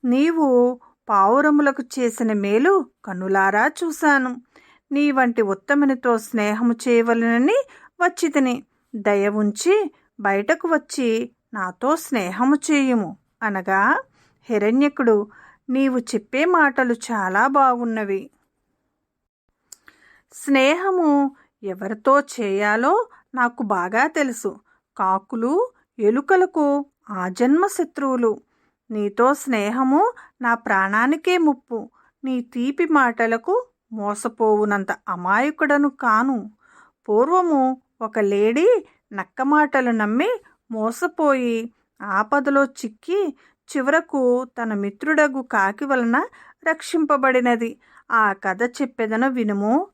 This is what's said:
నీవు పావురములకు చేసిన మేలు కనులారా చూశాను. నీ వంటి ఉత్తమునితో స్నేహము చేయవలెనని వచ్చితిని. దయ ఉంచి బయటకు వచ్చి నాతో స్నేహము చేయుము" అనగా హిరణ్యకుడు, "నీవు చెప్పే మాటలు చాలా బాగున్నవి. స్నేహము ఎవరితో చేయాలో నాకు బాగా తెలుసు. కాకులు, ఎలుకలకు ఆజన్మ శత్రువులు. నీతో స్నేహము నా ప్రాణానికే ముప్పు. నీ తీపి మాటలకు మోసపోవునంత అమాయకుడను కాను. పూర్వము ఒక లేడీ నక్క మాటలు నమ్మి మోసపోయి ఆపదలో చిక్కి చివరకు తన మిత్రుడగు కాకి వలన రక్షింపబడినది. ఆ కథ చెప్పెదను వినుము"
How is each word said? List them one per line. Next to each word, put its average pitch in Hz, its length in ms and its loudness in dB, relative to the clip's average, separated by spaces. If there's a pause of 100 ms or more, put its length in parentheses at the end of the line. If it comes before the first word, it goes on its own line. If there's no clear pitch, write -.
నీవు 254 720 2 (300)
పావురములకు 277 720 4 (160)
చేసిన 233 340 -2
మేలు 240 560 2 (160)
కనులారా 196 640 0
చూశాను. 294 760 -2 (500)
నీ 285 200 0
వంటి 247 300 0
ఉత్తమునితో 254 760 0
స్నేహము 220 560 -2 (140)
చేయవలెనని 233 680 2 (460)
వచ్చితిని. 302 600 0 (320)
దయ 202 340 0
ఉంచి 214 600 0 (280)
బయటకు 208 480 -2
వచ్చి 247 640 -2 (220)
నాతో 214 420 -4
స్నేహము 240 600 -2
చేయుము" 254 640 0 (260)
అనగా 202 600 0 (400)
హిరణ్యకుడు, 226 840 2 (420)
"నీవు 262 300 0
చెప్పే 240 460 -4
మాటలు 277 480 2
చాలా 214 540 -2
బాగున్నవి. 240 800 0 (2000)
స్నేహము 285 1000 2 (280)
ఎవరితో 214 560 0
చేయాలో 233 880 -2 (280)
నాకు 247 280 -2
బాగా 202 440 0
తెలుసు. 262 520 -6 (380)
కాకులు, 233 720 -2 (300)
ఎలుకలకు 285 840 0 (240)
ఆజన్మ 240 580 0
శత్రువులు. 262 720 -2 (500)
నీతో 214 420 0
స్నేహము 262 800 0 (280)
నా 233 120 0
ప్రాణానికే 233 840 0
ముప్పు. 247 520 -2 (340)
నీ 262 180 -4
తీపి 254 440 -4
మాటలకు 247 840 0 (260)
మోసపోవునంత 208 960 -2
అమాయకుడను 269 1000 0
కాను. 233 600 -2 (580)
పూర్వము 269 720 2 (200)
ఒక 220 180 -6
లేడీ 226 640 2 (280)
నక్క 190 280 -10
మాటలు 277 500 2
నమ్మి 226 380 0 (420)
మోసపోయి 233 1000 -2 (280)
ఆపదలో 262 600 0
చిక్కి 277 760 -6 (400)
చివరకు 269 680 0
తన 233 300 -8
మిత్రుడగు 269 680 -2
కాకి 208 440 -2
వలన 262 400 0 (420)
రక్షింపబడినది. 262 1120 0 (320)
ఆ 214 220 2
కథ 196 300 -4
చెప్పెదను 240 680 -4
వినుము" 233 640 -2